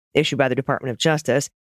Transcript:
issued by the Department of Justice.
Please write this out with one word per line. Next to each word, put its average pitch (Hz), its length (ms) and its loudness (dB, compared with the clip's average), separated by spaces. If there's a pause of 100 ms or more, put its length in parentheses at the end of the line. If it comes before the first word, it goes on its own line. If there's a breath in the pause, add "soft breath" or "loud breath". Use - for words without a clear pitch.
(140)
issued 147 240 0
by 135 100 2
the 123 80 -2
Department 131 360 -2
of 110 80 -10
Justice. 143 500 0 (140)